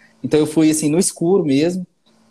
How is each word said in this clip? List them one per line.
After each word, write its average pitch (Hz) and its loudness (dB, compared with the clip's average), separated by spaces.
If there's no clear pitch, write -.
Então 151 0
eu 151 2
fui, 156 2
assim, 151 -2
no 160 0
escuro 185 0
mesmo, 160 -2